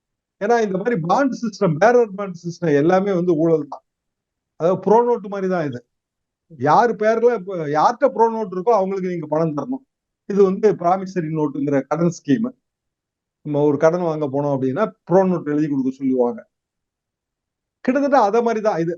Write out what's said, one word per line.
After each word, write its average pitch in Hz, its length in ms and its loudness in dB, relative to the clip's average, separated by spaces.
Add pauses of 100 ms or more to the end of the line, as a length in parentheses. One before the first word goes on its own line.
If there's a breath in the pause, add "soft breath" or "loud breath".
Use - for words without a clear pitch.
(400)
ஏன்னா 226 200 2
இந்த 196 160 -2
மாதிரி 226 240 -2
பாண்ட் 226 360 0
சிஸ்டம், 202 400 -2
பேரர் 226 380 4
பாண்ட் 190 240 -10
சிஸ்டம் 165 380 -2
எல்லாமே 185 360 2
வந்து 180 220 0
ஊழல் 156 360 0
தான். - 140 -16 (760)
அதாவது 175 200 0
ப்ரோ 196 200 4
நோட்டு 240 280 -2
மாதிரி 190 220 -6
தான் 175 160 -2
இது. 120 140 -8 (720)
யார் 165 440 2
பேர்ல, 220 380 2
இப்ப 190 220 -8 (140)
யார்கிட்ட 214 420 2
ப்ரோ 220 160 2
நோட்டு 220 280 -6
இருக்கோ 185 180 0
அவங்களுக்கு 190 380 -2
நீங்க 165 140 -8
பணம் 151 300 -2
தரணும். 135 280 -6 (460)
இது 202 120 2
வந்து 190 300 2
ப்ராமிசரி 180 600 -2
நோட்டுங்கிற 143 540 -2
கடன் 165 280 0
ஸ்கீம். 120 360 -2 (960)
நம்ம 143 160 -2
ஒரு 147 160 2
கடன் 165 300 2
வாங்க 156 180 -2
போனோம் 143 280 -2
அப்படின்னா 135 300 -2 (200)
ப்ரோ 180 200 4
நோட்டு 160 280 -2
எழுதி 151 160 0
கொடுக்க 135 220 -2
சொல்லுவாங்க. 127 500 -2 (1400)
கிட்டத்தட்ட 277 360 2
அத 208 220 2
மாதிரி 226 180 -2
தான் 196 200 0
இது. 165 180 -4